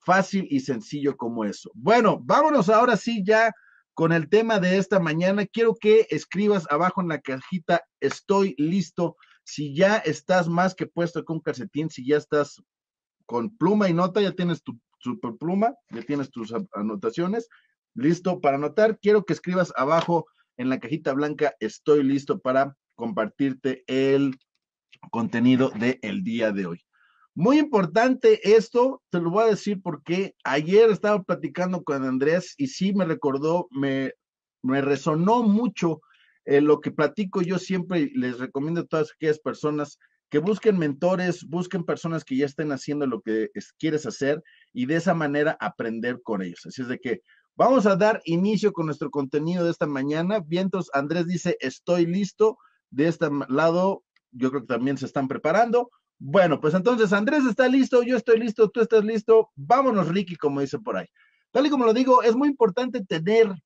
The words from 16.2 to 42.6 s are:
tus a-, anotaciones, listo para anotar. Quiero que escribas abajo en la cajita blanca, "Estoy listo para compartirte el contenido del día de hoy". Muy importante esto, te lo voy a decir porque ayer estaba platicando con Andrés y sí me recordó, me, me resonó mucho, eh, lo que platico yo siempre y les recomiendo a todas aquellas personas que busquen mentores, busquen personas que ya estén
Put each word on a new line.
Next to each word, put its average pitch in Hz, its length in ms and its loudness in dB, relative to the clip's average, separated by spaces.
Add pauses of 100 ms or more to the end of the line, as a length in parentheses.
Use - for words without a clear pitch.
tus 113 240 -12
a-, 107 100 -6 (100)
anotaciones, 117 720 -4 (460)
listo 175 460 -2
para 139 180 0
anotar. 214 420 0
Quiero 208 240 2
que - 80 -4
escribas 180 420 -2
abajo 160 540 0 (280)
en 123 120 -4
la 131 100 -2
cajita 143 360 -4
blanca, 147 440 -2
"Estoy 147 460 0
listo 139 340 -2
para 135 380 0 (180)
compartirte 123 960 -4
el 135 500 0 (720)
contenido 117 600 2
del 107 520 -4
día 110 300 -2
de 98 140 -4
hoy". 85 140 -10 (580)
Muy 247 200 4
importante 226 1000 2
esto, 247 540 2
te 175 100 -2
lo 170 80 -2
voy 196 140 2
a 226 60 4
decir 202 340 -2
porque 175 600 -6
ayer 160 460 4
estaba 208 340 2
platicando 175 640 -4
con 139 180 -2
Andrés 139 540 0
y 139 120 -4
sí 190 260 -2
me 196 100 2
recordó, 156 680 -2
me, 135 440 -2 (480)
me 131 180 0
resonó 165 600 0
mucho, 202 580 0 (460)
eh, 143 160 4
lo 147 180 4
que - 120 -6
platico 185 500 -2
yo 180 160 -2
siempre 180 420 -4
y 139 140 -2
les 123 240 -4
recomiendo 143 420 -4
a 156 60 -6
todas 156 260 -2
aquellas 151 260 -2
personas 147 600 -6 (320)
que 147 80 2
busquen 196 400 0
mentores, 175 680 -2
busquen 180 400 -6
personas 160 400 -4
que 131 140 -4
ya 143 80 0
estén 147 260 -6